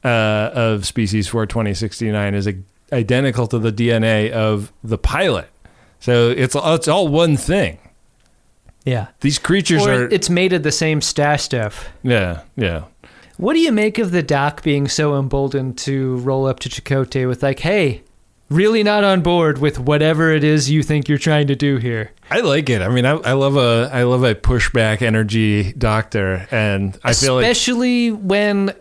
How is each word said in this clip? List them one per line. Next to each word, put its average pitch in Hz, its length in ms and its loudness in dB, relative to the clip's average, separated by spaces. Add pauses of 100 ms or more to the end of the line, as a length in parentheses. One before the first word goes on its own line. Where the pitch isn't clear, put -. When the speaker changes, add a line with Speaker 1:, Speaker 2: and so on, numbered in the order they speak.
Speaker 1:
uh, 127 40 0 (460)
of 110 320 0
species 107 420 -2
four 113 160 -2
twenty 104 300 -2
sixty-nine 104 600 -4
is 101 120 -2
a-, 101 80 -2 (380)
identical 123 560 0
to 120 100 -2
the 110 140 0
D 117 180 0
N 113 140 2
A 110 260 2
of 107 420 -2 (120)
the 113 120 -4
pilot. 135 520 -2 (500)
So 120 320 4
it's, 127 260 0
it's 156 320 0
all 170 200 2
one 156 280 2
thing. 143 420 -2 (1040)
Speaker 2:
Yeah. 120 240 -2 (120)
Speaker 1:
These 143 200 0
creatures 175 460 2
Speaker 2:
Or 202 180 2
Speaker 1:
are 123 40 -6
Speaker 2:
it's 180 220 0
made 180 240 2
of 165 80 -2
the 147 100 0
same 156 300 0
star 147 340 0
stuff. 117 520 -6 (140)
Speaker 1:
Yeah, 95 400 0 (140)
yeah. 85 280 -2 (520)
Speaker 2:
What 240 180 -2
do 330 60 4
you 320 120 2
make 214 260 0
of 196 140 -2
the 175 100 0
doc 143 400 -2
being 143 260 0
so 147 300 0
emboldened 135 600 -2
to 135 400 -4
roll 135 280 -2
up 131 140 -4
to - 80 -8
Chakotay 135 600 -4
with, 123 140 -4
like, 139 180 -2
"Hey, 165 420 0 (480)
really 208 320 2
not 208 220 2
on 190 180 4
board 165 360 2
with 139 200 0
whatever 151 540 2
it 151 120 2
is 151 260 2
you 151 120 2
think 147 260 -2
you're 147 100 2
trying 151 300 2
to 139 80 0
do 143 200 0
here"? 117 340 -4 (200)
Speaker 1:
I 220 100 0
like 151 300 0
it. 113 120 2
I 92 60 -2
mean, 123 180 2
I, 139 60 4
I 156 200 -2
love 139 240 2
a, 120 360 2
I 123 120 0
love 127 200 2
a 113 100 4
pushback 110 680 0
energy 107 720 0
doctor, 101 760 -2
and 101 520 -2
I 123 120 -2
feel 131 220 0
like 127 100 2
Speaker 2:
Especially 240 680 0
when 202 680 0